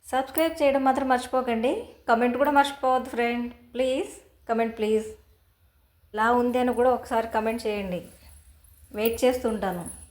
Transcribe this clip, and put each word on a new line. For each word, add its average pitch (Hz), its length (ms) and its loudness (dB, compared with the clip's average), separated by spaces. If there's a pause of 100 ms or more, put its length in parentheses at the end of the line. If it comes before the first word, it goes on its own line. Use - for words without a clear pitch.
(120)
సబ్స్క్రైబ్ 320 480 0
చేయడం 277 280 4
మాత్రం 262 240 2
మర్చిపోకండి. 247 600 0 (360)
కామెంట్ 247 340 2
కూడా 285 160 4
మర్చిపోవద్దు 262 580 2
ఫ్రెండ్, 240 340 -2 (240)
ప్లీజ్ 262 380 -2 (380)
కామెంట్, 226 300 0
ప్లీజ్. 214 280 2 (1040)
ఎలా 214 140 2 (140)
ఉంది 247 220 0
అని 247 160 2
కూడా 247 180 4
ఒకసారి 226 380 -2
కామెంట్ 226 320 -2
చేయండి, 196 340 -4 (1000)
వెయిట్ 226 240 0
చేస్తుంటాను. 214 600 0 (260)